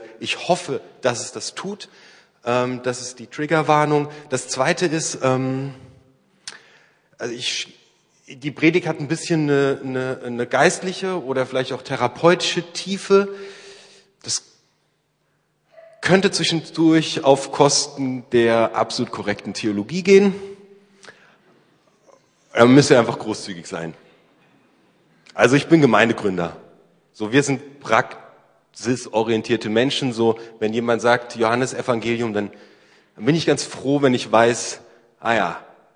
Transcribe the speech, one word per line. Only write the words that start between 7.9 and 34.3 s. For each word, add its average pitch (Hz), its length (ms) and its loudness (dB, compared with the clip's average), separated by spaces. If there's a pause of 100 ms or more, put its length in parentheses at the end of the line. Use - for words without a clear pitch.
die 135 240 -10
Predigt 156 340 0
hat 156 140 -4
ein 147 80 -8
bisschen 156 420 -2
eine, 139 340 2
eine, 131 400 -6
eine 120 220 -4
geistliche 180 760 -2
oder 131 240 -2
vielleicht 131 260 -4
auch 123 80 -10
therapeutische 156 800 2 (120)
Tiefe. 196 640 0 (840)
Das - 220 -8 (1600)
könnte 190 280 4
zwischendurch 160 920 0
auf 135 280 4
Kosten 135 800 0
der 113 460 2
absolut 113 360 -4
korrekten 101 440 -6
Theologie 110 480 -4
gehen. 196 320 6 (2250)
Da 117 120 8
müsst 135 260 8
ihr 131 80 8
einfach 113 180 0
großzügig 101 480 -8
sein. 82 300 -8 (1400)
Also 120 220 4
ich 143 100 2
bin 165 160 6
Gemeindegründer. 101 720 2 (580)
So, 107 180 -8
wir 139 100 4
sind - 380 -6
praxisorientierte - 1900 -2
Menschen. 123 440 0
So, 113 260 0 (200)
wenn 107 120 -2
jemand 117 300 -2
sagt, 120 340 0
Johannesevangelium, 117 960 -2
dann, 104 200 -4 (640)
dann 107 100 -12
bin 139 80 4
ich 160 140 0
ganz 147 160 0
froh, 139 400 -2
wenn 131 100 4
ich 117 180 -4